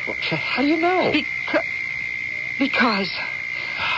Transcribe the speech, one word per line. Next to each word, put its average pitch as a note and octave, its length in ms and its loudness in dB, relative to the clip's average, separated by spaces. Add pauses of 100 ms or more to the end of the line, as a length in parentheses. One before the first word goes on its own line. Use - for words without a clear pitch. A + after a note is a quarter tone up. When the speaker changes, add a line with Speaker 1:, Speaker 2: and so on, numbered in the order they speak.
Speaker 1:
Well, - 120 -6 (140)
how - 320 0
do C#4+ 40 6
you D#4 80 6
know? F4 380 4
Speaker 2:
Beca-, - 500 0 (960)
because. A3 500 2 (880)